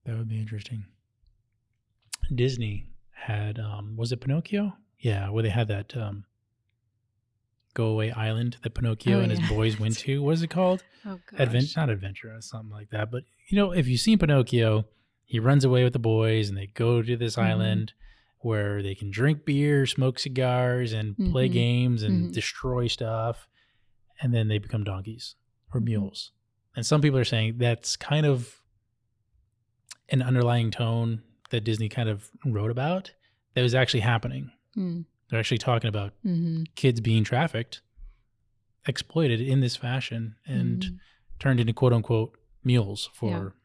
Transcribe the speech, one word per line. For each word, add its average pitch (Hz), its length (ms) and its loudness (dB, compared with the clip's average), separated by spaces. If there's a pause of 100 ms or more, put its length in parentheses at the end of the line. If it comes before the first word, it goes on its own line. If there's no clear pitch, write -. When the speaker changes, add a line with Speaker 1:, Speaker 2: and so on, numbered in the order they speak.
Speaker 1:
That 113 120 -4
would 113 100 -4
be 110 120 -4
interesting. 107 460 -8 (1500)
Disney 120 540 -2 (240)
had, 107 460 -6
um, 104 380 -8
was 117 160 -4
it 117 80 -6
Pinocchio? 180 520 -2 (260)
Yeah, 98 320 -2
where 110 120 0
they 110 80 2
had 110 180 0
that, 104 280 -6
um, 101 280 -8 (1500)
go 113 120 0
away 110 240 0
island 113 520 -2
that - 120 -6
Pinocchio 120 440 2
Speaker 2:
Oh, 117 40 4
Speaker 1:
and 113 80 2
his 110 100 0
Speaker 2:
yeah. 110 80 0
Speaker 1:
boys 107 300 2
went 110 200 0
Speaker 2:
<laughs> - 20 -8
Speaker 1:
to. 139 220 -2
What 147 120 2
is 165 80 0
it 165 60 -2
called? 185 340 0 (220)
Speaker 2:
Oh, 190 140 -10 (200)
Speaker 1:
Advent-, 127 280 2
Speaker 2:
gosh. 156 100 -8
Speaker 1:
not 151 140 0
adventure, 98 500 -6
something 110 300 -14
like 104 200 -16
that. 107 200 -4
But, 120 140 -8 (240)
you 196 80 2
know, 202 160 4
if 160 140 2
you've 123 140 2
seen 220 180 6
Pinocchio, 120 680 4 (380)
he 117 140 -4
runs 135 260 6
away 127 200 6
with 123 80 4
the 123 60 -2
boys 110 500 2
and 98 80 -6
they 98 120 -8
go 117 340 2
to 117 140 0
this 117 200 -4
Speaker 2:
Mm-hmm. 113 140 2
Speaker 1:
island 92 420 0 (460)
where 104 440 -2
they 98 120 -4
can 101 160 -8
drink 143 340 2
beer, 143 420 2
smoke 131 320 0
cigars, 123 720 0
and 107 240 -4
play 165 300 2
Speaker 2:
Mm-hmm. 120 60 0
Speaker 1:
games 120 500 2
and 92 220 2
Speaker 2:
Mm-hmm. - 80 -6
Speaker 1:
destroy 123 560 -4
stuff. 113 580 -4 (760)
And 123 140 0
then 110 140 2
they 107 100 0
become 104 260 -4
donkeys 101 500 -10 (400)
or 123 60 0
Speaker 2:
Mm-hmm. 113 40 0
Speaker 1:
mules. 104 480 -4 (440)
And 117 100 -4
some 151 160 4
people 139 160 4
are 117 60 4
saying 113 340 0
that's 120 380 0
kind 151 300 0
of 127 340 0 (1500)
an 131 140 2
underlying 120 480 2
tone 113 520 -2 (280)
that 113 140 -2
Disney 110 240 -2
kind 117 200 -2
of 104 220 -6 (140)
wrote 110 260 0
about 156 420 -4 (420)
that 123 80 0
was 123 120 2
actually 127 260 2
happening. 123 500 -2 (260)
Speaker 2:
Mm. 175 280 -6 (240)
Speaker 1:
They're 113 100 -2
actually 113 200 0
talking 117 300 0
about 104 240 -4 (140)
Speaker 2:
Mm-hmm. 165 380 -2 (100)
Speaker 1:
kids 120 260 2
being 110 240 2
trafficked, 120 560 -2 (1040)
exploited 131 540 0
in 135 200 2
this 123 160 0
fashion, 117 580 -6 (120)
and 120 360 -2
Speaker 2:
Mm-hmm. - 120 -6 (440)
Speaker 1:
turned 127 220 2
into 113 120 2
quote 123 200 2
unquote 113 440 0 (280)
mules 110 480 0
for, 113 180 -4
Speaker 2:
Yeah. 95 180 -4 (160)